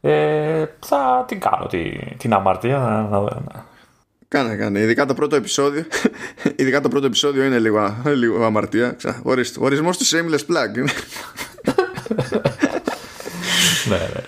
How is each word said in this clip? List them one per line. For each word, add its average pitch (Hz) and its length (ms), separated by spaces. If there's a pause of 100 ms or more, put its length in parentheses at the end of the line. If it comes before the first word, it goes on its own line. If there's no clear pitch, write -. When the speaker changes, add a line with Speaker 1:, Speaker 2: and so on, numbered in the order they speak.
Speaker 1:
Ε, 151 640 (220)
θα 262 420
την 196 120
κάνω - 260
τη-, - 520
την 117 140
αμαρτία, 98 460
να, 110 240
να, 104 180
να - 520 (560)
Speaker 2:
Κάνε, - 280
κάνε. 101 240
Ειδικά 113 260
το 131 80
πρώτο 147 220
επεισόδιο. 143 480 (380)
<laughs> - 340
Ειδικά 135 240
το 139 80
πρώτο 139 180
επεισόδιο 135 380
είναι 131 140
λίγο, 107 460
λίγο 117 400
αμαρτία. 110 480
Ξα-, - 300
ορισ-, 127 360
ορισμός 156 400
του 262 60
shameless 160 360 (100)
plug. 123 260
<laughs> 127 80 (3000)
Speaker 1:
Ναι, 98 80
ναι, 85 80 (240)